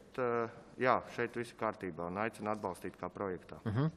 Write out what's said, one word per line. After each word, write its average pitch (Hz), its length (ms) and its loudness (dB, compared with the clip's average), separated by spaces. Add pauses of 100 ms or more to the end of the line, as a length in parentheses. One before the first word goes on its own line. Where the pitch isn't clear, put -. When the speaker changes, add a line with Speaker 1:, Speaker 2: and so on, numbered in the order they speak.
(160)
Speaker 1:
ā, 123 140 2 (500)
jā, 123 140 8 (220)
šeit 120 200 0
viss 120 240 -4
kārtībā 90 480 0
un 90 160 0
aicina 107 320 0
atbalstīt 98 440 -4
kā 90 120 -4
projektā. 90 540 -4
Speaker 2:
Mhm. 123 320 4